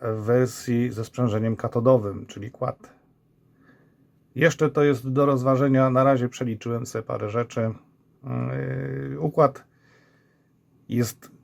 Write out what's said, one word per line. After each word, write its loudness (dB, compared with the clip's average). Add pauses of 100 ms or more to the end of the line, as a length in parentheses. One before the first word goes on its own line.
w -4
wersji 0
ze -8
sprzężeniem -2
katodowym, 2
czyli -14
quad. -10 (1400)
Jeszcze 2
to 0
jest 2
do 2
rozważenia, 4
na 4
razie 2
przeliczyłem -6
sobie -8
parę -6
rzeczy. -2 (1400)
Yy, -10
układ 2 (1200)
jest -4 (140)